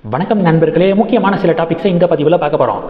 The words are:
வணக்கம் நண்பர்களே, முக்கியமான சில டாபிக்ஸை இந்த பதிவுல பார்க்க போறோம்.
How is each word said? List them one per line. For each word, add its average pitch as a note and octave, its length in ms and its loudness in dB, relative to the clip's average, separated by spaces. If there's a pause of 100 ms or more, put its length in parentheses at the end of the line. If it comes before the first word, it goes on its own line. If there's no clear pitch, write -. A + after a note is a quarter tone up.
வணக்கம் E3 360 -2
நண்பர்களே, E3 540 2
முக்கியமான G3+ 440 0
சில E3 160 0
டாபிக்ஸை E3 320 -4
இந்த F3 200 2
பதிவுல D#3+ 320 2
பார்க்க D3 280 0
போறோம். G2+ 240 -4